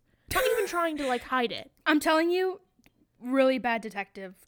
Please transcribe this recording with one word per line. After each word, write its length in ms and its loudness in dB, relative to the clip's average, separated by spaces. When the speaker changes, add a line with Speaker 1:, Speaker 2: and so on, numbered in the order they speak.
Speaker 1:
Not 180 2
even 160 0
Speaker 2:
<laughs> 0 -
Speaker 1:
trying 300 -2
to, 100 -4
like, 160 -2
hide 280 0
it. 200 -12
Speaker 2:
I'm 140 4
telling 300 2
you, 320 -2
really 380 2
bad 240 -2
detective. 540 -12